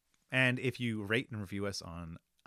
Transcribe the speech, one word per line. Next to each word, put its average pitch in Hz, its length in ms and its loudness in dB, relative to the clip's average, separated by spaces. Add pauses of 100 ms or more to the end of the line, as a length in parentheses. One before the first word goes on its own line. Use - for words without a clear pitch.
(320)
And 127 280 4
if 127 200 0
you 113 240 0
rate 113 260 2
and 107 120 -4
review 98 240 -2
us 98 160 -2
on 85 360 -8 (300)